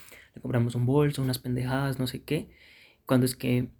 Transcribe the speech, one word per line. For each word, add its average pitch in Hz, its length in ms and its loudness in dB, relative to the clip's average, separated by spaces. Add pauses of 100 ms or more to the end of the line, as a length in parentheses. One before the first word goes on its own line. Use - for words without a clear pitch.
(360)
Le - 60 -18
compramos 120 340 0
un 120 100 0
bolso, 147 360 2
unas 127 180 -2
pendejadas, 131 600 -2
no 127 80 0
sé - 160 -8
qué. 143 260 -4 (560)
Cuando 131 200 4
es 123 100 -2
que 127 340 -2 (100)